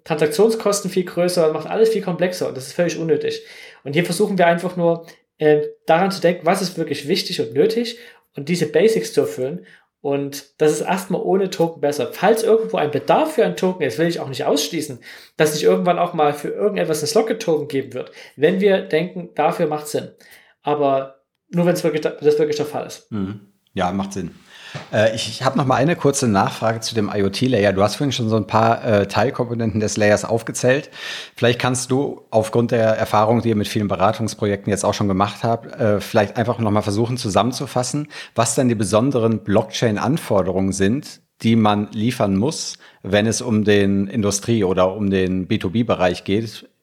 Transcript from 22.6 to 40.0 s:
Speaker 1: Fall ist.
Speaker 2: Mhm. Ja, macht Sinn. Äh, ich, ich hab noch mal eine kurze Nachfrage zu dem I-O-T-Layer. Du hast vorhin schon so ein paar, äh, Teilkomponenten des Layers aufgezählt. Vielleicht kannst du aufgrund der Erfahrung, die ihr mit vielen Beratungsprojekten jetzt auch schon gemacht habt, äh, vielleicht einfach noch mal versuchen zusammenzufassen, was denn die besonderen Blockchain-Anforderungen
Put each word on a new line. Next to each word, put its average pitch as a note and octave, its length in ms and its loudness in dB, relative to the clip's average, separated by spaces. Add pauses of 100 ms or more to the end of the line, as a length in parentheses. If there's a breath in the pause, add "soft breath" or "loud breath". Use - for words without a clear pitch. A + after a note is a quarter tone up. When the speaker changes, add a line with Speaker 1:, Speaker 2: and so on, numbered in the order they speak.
Speaker 1:
Fall - 200 -8
ist. - 240 -18
Speaker 2:
Mhm. G2+ 300 -6 (320)
Ja, F2+ 200 0
macht G2 200 -4
Sinn. F2 220 -8 (580 loud breath)
Äh, A2+ 220 4
ich, A2+ 140 -6
ich A2+ 160 -10
hab C3+ 100 2
noch D3 100 0
mal B2 120 2
eine D3 180 2
kurze C3+ 320 0
Nachfrage A2+ 540 0
zu - 140 -8
dem G#2 180 0
I-O-T-Layer. G2+ 600 2
Du F#2+ 100 2
hast G#2 140 2
vorhin C#3+ 140 0
schon A#2+ 180 -2
so A2 80 2
ein G#2+ 120 0
paar, A2+ 360 2
äh, G2+ 220 2
Teilkomponenten A2+ 720 -2
des G#2 180 -2
Layers G#2 280 4
aufgezählt. B2+ 680 0 (460 loud breath)
Vielleicht B2 240 2
kannst B2+ 320 -2
du C#3 380 -2
aufgrund A#2 420 2
der A2+ 140 2
Erfahrung, A2 560 2
die A#2 80 0
ihr G#2+ 60 2
mit G#2 120 0
vielen G#2+ 180 -2
Beratungsprojekten G2+ 840 -2
jetzt G2 140 -2
auch G#2 100 2
schon G#2+ 120 0
gemacht G2 380 0
habt, A#2 360 -2
äh, G#2 200 2
vielleicht G#2 360 0
einfach A#2 220 -2
noch A2+ 140 0
mal G#2 100 2
versuchen A2+ 340 -2
zusammenzufassen, B2 920 -2 (260 loud breath)
was A2+ 220 0
denn C3 120 4
die A#2 60 4
besonderen A2 720 2
Blockchain-Anforderungen G2 1300 0